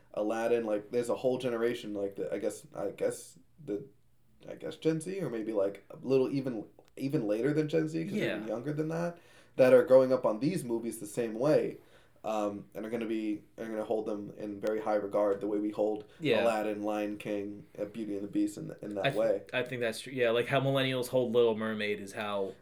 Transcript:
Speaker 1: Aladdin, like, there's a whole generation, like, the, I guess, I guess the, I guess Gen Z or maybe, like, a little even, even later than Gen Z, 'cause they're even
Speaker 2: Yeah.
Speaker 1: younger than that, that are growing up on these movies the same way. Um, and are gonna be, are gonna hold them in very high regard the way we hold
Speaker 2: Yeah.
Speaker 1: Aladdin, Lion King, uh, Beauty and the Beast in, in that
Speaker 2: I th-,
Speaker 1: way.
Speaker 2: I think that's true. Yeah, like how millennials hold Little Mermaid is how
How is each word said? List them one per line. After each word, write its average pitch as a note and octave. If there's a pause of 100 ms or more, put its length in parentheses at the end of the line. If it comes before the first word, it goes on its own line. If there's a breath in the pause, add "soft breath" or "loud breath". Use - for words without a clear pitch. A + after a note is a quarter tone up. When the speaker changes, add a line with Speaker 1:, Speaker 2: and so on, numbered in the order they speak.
(140 soft breath)
Speaker 1:
Aladdin, A#2
like, G#2+
there's A#2+
a G2+
whole B2+
generation, A#2
like, G2+
the, -
I G#2+
guess, -
I G2+
guess - (280)
the, - (680)
I -
guess -
Gen D#3+
Z F#3
or D#3+
maybe, A2+
like, G2
a -
little C3
even, C3 (320)
even C3+
later A2+
than D3+
Gen D#3+
Z, E3
'cause G3
they're C3+
even G#2+
Speaker 2:
Yeah. A2
Speaker 1:
younger B2+
than D#3
that, E3+ (380 soft breath)
that C3
are B2
growing C3
up B2+
on G#2+
these D#3+
movies A#2
the G#2+
same A2+
way. C3 (480 soft breath)
Um, G#2 (100)
and G#2+
are A2
gonna A2+
be, A2 (160)
are A#2
gonna A2
hold A2
them G2+
in G#2
very G#2+
high G#2+
regard G2+
the G#2
way G#2
we G#2
hold G#2+ (140 soft breath)
Speaker 2:
Yeah. A#2+
Speaker 1:
Aladdin, G#2+
Lion G#2+
King, G#2 (160)
uh, G#2
Beauty G#2
and G2+
the G2+
Beast G#2
in, G2
in G#2
that G2
Speaker 2:
I C#3
th-, D3
Speaker 1:
way. F3+ (100)
Speaker 2:
I B2+
think B2
that's A2+
true. B2+
Yeah, A#2+
like A#2
how C#3
millennials C3
hold B2
Little A#2
Mermaid G#2+
is G2
how G2+